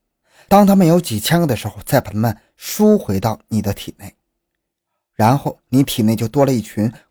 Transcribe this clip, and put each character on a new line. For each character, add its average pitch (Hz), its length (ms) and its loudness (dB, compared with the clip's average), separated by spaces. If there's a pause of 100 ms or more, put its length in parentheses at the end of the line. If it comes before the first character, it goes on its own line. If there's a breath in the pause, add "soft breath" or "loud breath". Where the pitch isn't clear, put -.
(480 soft breath)
当 202 180 6
它 196 100 4
们 190 100 4
有 170 140 4
几 110 180 -6
千 165 220 -2
个 170 60 0
的 123 100 -2
时 - 100 -8
候， 101 180 -14
再 135 160 0
把 - 100 -6
它 101 80 -6
们 113 180 -2 (200 soft breath)
输 214 420 2
回 - 200 -4
到 110 300 -4
你 107 140 -2
的 101 100 -4
体 - 260 -14
内， - 160 -20 (1000)
然 117 240 2
后 - 200 -10 (120)
你 131 120 4
体 135 200 -4
内 110 120 2
就 110 140 -4
多 139 160 0
了 135 80 2
一 120 80 -2
群 107 320 -4 (180 loud breath)